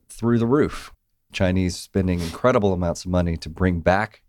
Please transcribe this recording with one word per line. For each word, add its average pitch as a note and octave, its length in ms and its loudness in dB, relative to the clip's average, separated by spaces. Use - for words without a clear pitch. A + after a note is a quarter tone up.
through A#2 320 0
the A#2 80 2
roof. B2+ 460 0
Chinese F#2 440 0
spending F#2 460 -2
incredible G2 520 0
amounts F2 320 -4
of F2+ 60 -4
money E2+ 260 2
to - 120 -12
bring F2+ 320 0
back F#2+ 480 0